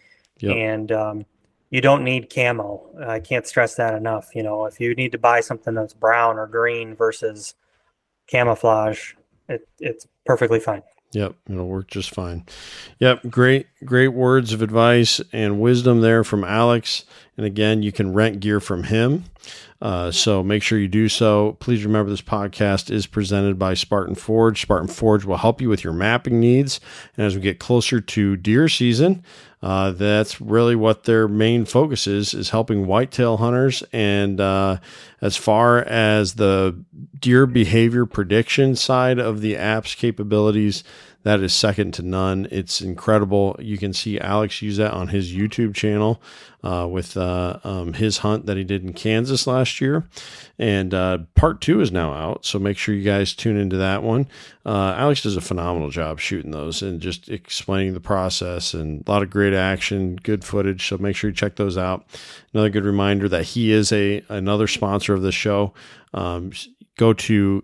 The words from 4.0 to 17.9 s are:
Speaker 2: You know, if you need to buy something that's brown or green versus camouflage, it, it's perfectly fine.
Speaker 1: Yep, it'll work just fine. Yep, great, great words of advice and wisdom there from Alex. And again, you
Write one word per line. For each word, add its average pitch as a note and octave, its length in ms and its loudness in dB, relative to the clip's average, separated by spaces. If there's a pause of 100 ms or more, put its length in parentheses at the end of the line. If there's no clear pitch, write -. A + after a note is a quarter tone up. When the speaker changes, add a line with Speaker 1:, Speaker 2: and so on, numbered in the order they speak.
Speaker 2:
You A#2 60 -6
know, G#2+ 240 -4
if G#2 140 -12
you A#2+ 160 -2
need B2+ 160 -4
to B2 80 -8
buy A#2 220 4
something A2+ 340 -6
that's G#2+ 180 -6
brown A2+ 460 2
or A2 80 -8
green A#2 480 -4
versus A2 580 -4 (720)
camouflage, A2 880 0 (340)
it, B2 200 -10 (120)
it's C#3+ 280 -10 (180)
perfectly A#2 340 2
fine. G#2 220 -6 (300)
Speaker 1:
Yep, G2+ 240 -4 (120)
it'll F2+ 200 -6
work F#2+ 180 -8
just - 240 -10
fine. F2 360 -8 (520)
Yep, B2+ 320 2
great, B2+ 380 4 (180)
great C3 240 4
words B2 420 2
of A2 120 -2
advice A#2 580 4 (100)
and G#2 280 -2
wisdom A#2+ 420 4
there A2+ 220 6
from G2+ 200 -2
Alex. A2+ 600 0 (320)
And G#2+ 80 -4
again, G#2+ 380 0
you G#2 80 -2